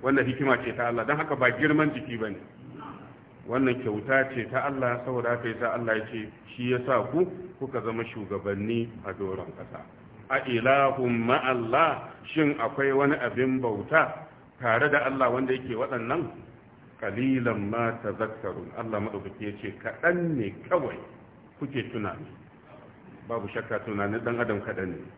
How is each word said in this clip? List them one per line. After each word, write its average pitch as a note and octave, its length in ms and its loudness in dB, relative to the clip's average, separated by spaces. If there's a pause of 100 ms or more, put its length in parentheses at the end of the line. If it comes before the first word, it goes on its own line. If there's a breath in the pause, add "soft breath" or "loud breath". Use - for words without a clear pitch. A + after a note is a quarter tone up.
Wannan C3+ 220 6
hikima C3+ 400 4
ce A2+ 100 -4
ta A#2+ 140 0
Allah, A#2 160 0
don C#3+ 120 2
haka D3+ 200 -2
ba B2+ 160 6
girman D3+ 400 4
jiki A#2+ 260 -6
ba G#2+ 120 -2
ne. F#2+ 80 -8 (1080)
Wannan B2 360 2
kyauta C3 500 2
ce A2+ 180 -4
ta B2+ 140 0
Allah, B2+ 400 0
saboda A#2+ 320 -2
haka A#2 120 -4
yasa A2+ 260 -2
Allah A#2 240 0
ya A2 80 -6
ce, G#2+ 240 -8 (260)
"Shi B2 140 -2
ya B2 160 4
sa B2 160 4 (100)
ku F3+ 160 4 (300)
kuka B2+ 240 -4
zama A2+ 220 -2
shugabanni G#2 840 -2 (160)
a G2 80 -6
doron F#2+ 400 -6
ƙasa." - 320 -14 (440)
A C3+ 200 2
ilahun C3 640 4 (100)
ma'allah, C3 840 4 (240)
shin D3 260 4
akwai C3+ 340 2
wani C#3+ 240 6
abin B2+ 440 0
bauta B2 680 2 (320)
tare A#2+ 320 4
da C#3+ 160 4
Allah C3+ 240 4
wanda B2+ 220 0
yake B2+ 240 -2
waɗannan? B2+ 540 -2 (720)
Qalilan A2+ 680 0
ma A#2 220 0 (100)
tazakkarun. G2 720 -6
Allah A2 240 -4
madaukake G2 400 -6
ya G#2 200 -6
ce, G2+ 180 -10
"Kaɗan E3+ 580 0
ne G2+ 180 -2 (140)
kawai D3 300 0 (640)
kuke B2+ 220 -4 (100)
tunani." G2+ 340 -6 (1000)
Babu A2 200 -2
shakka A2+ 320 -4
tunanin G2+ 400 -2
ɗan A#2 200 -2
adam A2 200 0
kaɗan F#2+ 300 -4
ne. F2 80 -8 (200)